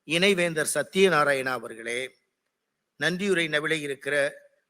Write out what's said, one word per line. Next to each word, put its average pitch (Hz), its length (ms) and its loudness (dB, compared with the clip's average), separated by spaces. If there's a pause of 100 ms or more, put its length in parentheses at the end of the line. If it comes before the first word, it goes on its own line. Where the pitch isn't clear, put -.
இணைவேந்தர் 170 640 2
சத்யநாராயணா 147 840 2
அவர்களே, 113 420 -8 (1000)
நன்றியுரை 170 480 0
நவிலை 151 320 0
இருக்கிற 139 360 -6 (540)